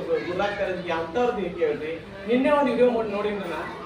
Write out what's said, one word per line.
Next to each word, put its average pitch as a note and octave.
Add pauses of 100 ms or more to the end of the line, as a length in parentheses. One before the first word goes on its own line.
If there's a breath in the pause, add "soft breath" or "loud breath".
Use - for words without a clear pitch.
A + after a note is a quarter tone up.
(300)
ಗುರುರಾಜ್ G3+
ಕರಜ್ಗಿ F3+
ಅಂತವ್ರದ್ದು E3+
ಕೇಳ್ರಿ. D#3 (220)
ನಿನ್ನೆ C4
ಒಂದ್ C#4+
ವಿಡಿಯೋ A#3+
ಮಾಡಿ A3+
ನೋಡಿದ್ನ G#3
ನಾ. F3